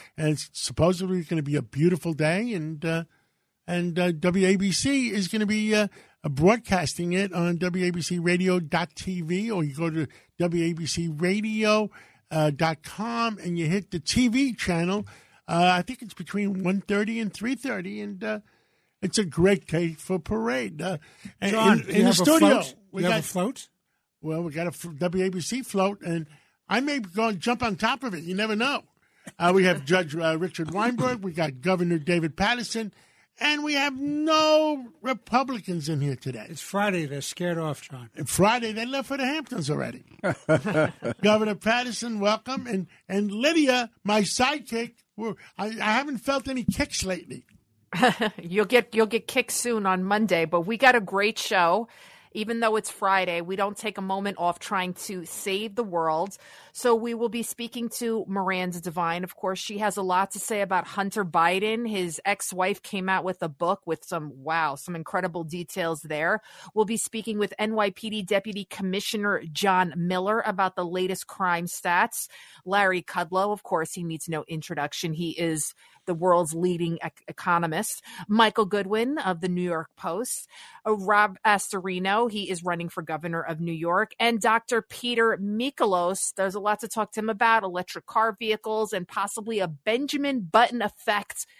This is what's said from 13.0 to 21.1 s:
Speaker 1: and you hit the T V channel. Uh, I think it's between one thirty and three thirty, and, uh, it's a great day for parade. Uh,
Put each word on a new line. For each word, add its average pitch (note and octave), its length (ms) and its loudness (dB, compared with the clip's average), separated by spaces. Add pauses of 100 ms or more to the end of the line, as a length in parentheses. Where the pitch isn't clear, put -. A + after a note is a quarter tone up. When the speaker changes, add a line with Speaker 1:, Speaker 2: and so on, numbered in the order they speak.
Speaker 1:
and E3+ 160 -4
you E3 100 0
hit F#3 240 0
the F3 80 -4
T B3 280 2
V B3+ 260 2
channel. F3+ 540 0 (400)
Uh, F3 240 4
I F3+ 120 2
think B3 180 -12
it's G#3 120 -14
between G3 500 -2
one F#3 180 0
thirty G#3+ 400 0
and G#3 120 -4
three B3 220 -4
thirty, G#3 460 -6
and, G#3 200 -10
uh, G#3+ 180 -4 (600)
it's - 160 -2
a G#3+ 80 2
great F3+ 400 4
day E3 280 0
for F#3 260 -4
parade. A3+ 600 -4
Uh, E3+ 200 -4 (420)